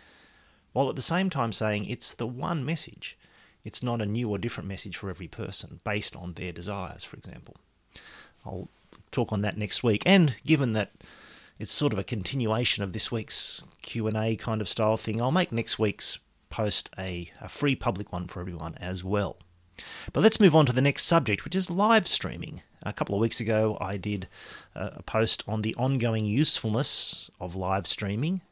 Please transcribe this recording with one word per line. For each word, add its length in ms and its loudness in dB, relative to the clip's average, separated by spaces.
while 180 2
at 60 -4
the 60 -4
same 280 0
time 220 0
saying 340 0
it's 280 -4
the 120 -4
one 380 -4
message. 520 -6
It's 160 -6
not 220 0
a 40 -2
new 220 0
or 100 0
different 300 -6
message 280 -8
for 120 -8
every 200 -10
person 560 -8
based 320 -2
on 160 -10
their 180 -8
desires, 540 -8
for 120 -14
example. 380 -16
I'll 240 -8
talk 200 0
on 100 2
that 140 0
next 280 0
week. 200 4
And 300 6
given 280 4
that 180 0
it's 120 -4
sort 220 2
of 60 -2
a 60 0
continuation 800 0
of 100 -4
this 200 -2
week's 500 -2
Q 260 -2
and 80 0
A 200 2
kind 240 -2
of 80 -2
style 280 4
thing, 260 -2
I'll 80 2
make 220 2
next 260 -2
week's 400 0
post 480 -2
a, 320 -6
a 80 -12
free 280 0
public 360 -4
one 140 -4
for 140 -8
everyone 380 -8
as 240 -6
well. 360 0
But 100 2
let's 180 8
move 140 10
on 120 10
to 60 4
the 100 4
next 220 4
subject, 400 4
which 100 -8
is 160 0
live 360 4
streaming. 560 -2
A 100 -4
couple 220 -2
of 60 2
weeks 200 2
ago, 400 2
I 160 -4
did, 320 -4
uh, 200 -6
a 80 -12
post 440 2
on 140 -2
the 140 -2
ongoing 500 2
usefulness 1040 0
of 160 -6
live 300 0
streaming, 640 0